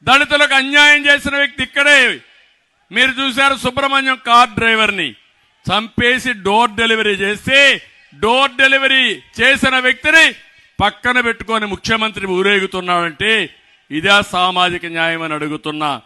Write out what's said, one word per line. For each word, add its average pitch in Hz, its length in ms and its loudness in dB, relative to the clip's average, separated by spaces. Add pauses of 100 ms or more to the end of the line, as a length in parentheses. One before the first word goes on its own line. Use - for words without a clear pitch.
దళితులకు 285 540 2
అన్యాయం 294 480 4
చేసిన 285 320 0
వ్యక్తి 277 260 -4
ఇక్కడే 285 320 2 (920)
మీరు 247 280 0
చూశారు, 269 360 0 (100)
సుబ్రహ్మణ్యం 262 520 -2 (100)
కార్ 233 300 4
డ్రైవర్ని 214 520 0 (560)
చంపేసి 233 680 -2 (140)
డోర్ 214 340 2
డెలివరీ 220 340 0 (100)
చేస్తే, 214 360 0 (640)
డోర్ 254 380 0
డెలివరీ 269 440 4 (320)
చేసిన 262 380 2 (100)
వ్యక్తిని 311 400 4 (540)
పక్కన 208 380 -2 (100)
పెట్టుకొని 226 460 -4
ముఖ్యమంత్రి 214 520 -4 (120)
ఊరేగుతున్నాడంటే 190 920 -2 (600)
ఇదే 175 260 2 (160)
సామాజిక 180 520 0 (100)
న్యాయం 165 300 -2
అని 156 120 -6
అడుగుతున్నా. 151 540 -6 (140)